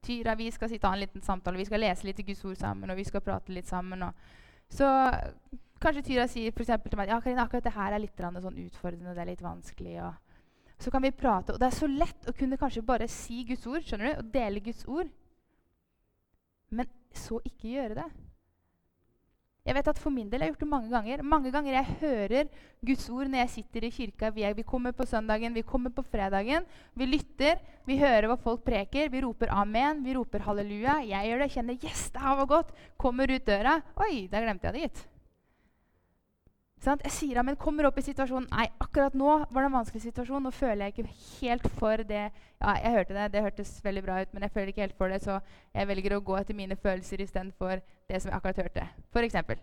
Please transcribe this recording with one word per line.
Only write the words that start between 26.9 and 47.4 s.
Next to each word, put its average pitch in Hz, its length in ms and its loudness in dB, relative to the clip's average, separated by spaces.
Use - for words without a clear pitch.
Vi 262 160 0
lytter, 294 480 2
vi 269 80 2
hører 233 320 8
hva 240 80 4
folk 240 300 0
preker, 262 420 2
vi 262 160 -2
roper 233 240 0
amen, 233 560 2
vi 262 80 0
roper 220 320 -2
halleluja. 208 540 2
Jeg 202 220 0
gjør 247 100 2
det, 285 140 2
kjenner, 247 260 -2
«Yes, - 320 -6
det 254 80 -6
her 277 220 4
var 269 80 2
godt.» 320 260 4
Kommer 262 320 4
ut 254 160 0
døra, 226 300 6
«Oi, 254 240 -2
der 214 160 0
glemte 208 240 -2
jeg 196 80 -4
det, 320 80 -2
gitt.» - 180 -6
Sant? 277 160 2
Jeg - 140 -6
sier 247 260 0
amen, 269 160 2
kommer 302 320 2
opp - 80 -2
i 269 80 -2
situasjonen. 262 480 -2
«Nei, 220 140 2
akkurat 277 400 2
nå 277 140 6
var 262 140 2
det 277 80 4
en 262 80 4
vanskelig 220 260 -6
situasjon, 247 400 -4
nå 254 80 -4
føler 208 320 0
jeg 202 80 -6
ikke - 240 -6
helt 240 300 2
for 220 260 2
det.» 208 220 -2
Ja, 202 220 4
jeg 233 160 4
hørte 196 180 0
det, 202 160 0
det 208 140 4
hørtes 196 340 -6
veldig 196 240 -2
bra 190 160 0
ut, 190 120 -4
men 202 120 -4
jeg 190 80 -4
føler 196 160 0
ikke 202 160 -2
helt 190 120 -6
for 185 120 2
det, 196 160 -2
så 196 160 -2
jeg 196 160 0
velger 202 300 2
å 202 100 -8
gå 190 80 2
etter 202 200 -2
mine 190 200 -4
følelser 190 480 -2
i 190 40 -10
stedet 190 280 -4